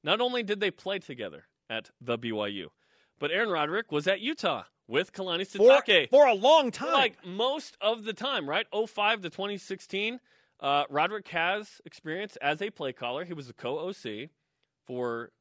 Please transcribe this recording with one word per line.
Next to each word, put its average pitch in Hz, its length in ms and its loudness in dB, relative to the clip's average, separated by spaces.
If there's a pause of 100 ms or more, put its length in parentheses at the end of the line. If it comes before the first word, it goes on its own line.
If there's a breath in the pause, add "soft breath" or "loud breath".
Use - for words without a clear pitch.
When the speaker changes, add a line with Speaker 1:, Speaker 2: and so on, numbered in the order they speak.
Speaker 1:
Not 185 180 2
only 247 220 0
did 202 180 -4
they 196 120 0
play 196 260 -6
together 104 460 -10 (260)
at 113 200 -8 (100)
the 120 180 -2
B 117 140 -4
Y 104 160 -2
U, 95 240 -8 (480)
but 147 100 -2
Aaron 208 200 0
Roderick 165 420 -2
was 147 160 0
at 196 120 0
Utah 202 440 -4 (240)
with 147 240 0
Kalani 185 320 -4
Speaker 2:
For, 240 380 6
Speaker 1:
Sitake. 175 280 4
Speaker 2:
for 285 160 10
a 233 80 6
long 262 360 6
time. 311 220 -4
Speaker 1:
Like, 262 340 2
most 247 540 -4
of 214 240 -2
the 220 80 -6
time, 214 360 -4
right? 185 240 -2
Oh 214 140 0
five 208 360 0
to 165 80 -8
twenty 196 280 -8
sixteen, 208 640 -8 (400)
uh, 143 300 2
Roderick 180 380 -2
has 180 560 -4
experience 170 520 -10
as 151 260 -2
a 208 80 -6
play 135 220 -8
caller. 127 320 -8
He 175 80 -12
was 139 160 -12
a 113 40 -20
co-O 160 400 -6
C 113 360 -10 (560)
for 120 560 -6